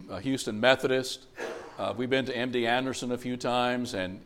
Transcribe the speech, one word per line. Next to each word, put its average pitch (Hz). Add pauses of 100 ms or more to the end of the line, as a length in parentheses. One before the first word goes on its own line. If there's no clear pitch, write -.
(100)
uh, 95
Houston 127
Methodist. 131 (540)
Uh, 101
we've 123
been 131
to 123
M 127
D 120
Anderson 127
a 120
few 123
times, 123
and, 95